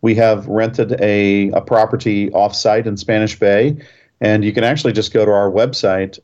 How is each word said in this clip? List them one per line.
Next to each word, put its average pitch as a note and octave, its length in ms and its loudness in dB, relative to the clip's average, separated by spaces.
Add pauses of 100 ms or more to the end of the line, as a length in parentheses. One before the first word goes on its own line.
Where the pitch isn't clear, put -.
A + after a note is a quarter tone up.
We A2+ 140 2
have A2 300 2
rented A2 540 -2
a, G2+ 480 2
a G2 120 -2
property A2 680 0
offsite G#2+ 560 0
in G#2 100 -6
Spanish G#2+ 400 -2
Bay, A2 400 2 (440)
and G#2+ 240 2
you G#2 80 -2
can G2 100 -2
actually A#2+ 300 0
just G#2 200 -4
go A2 120 2
to G#2 80 4
our G2+ 180 2
website, F#2+ 720 -2